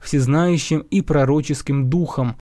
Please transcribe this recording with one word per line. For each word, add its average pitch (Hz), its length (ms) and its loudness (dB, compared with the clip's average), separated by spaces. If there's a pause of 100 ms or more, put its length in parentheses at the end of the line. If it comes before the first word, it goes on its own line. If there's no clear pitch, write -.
всезнающим 151 800 0
и 196 220 -2
пророческим 139 880 0
духом, 143 560 -2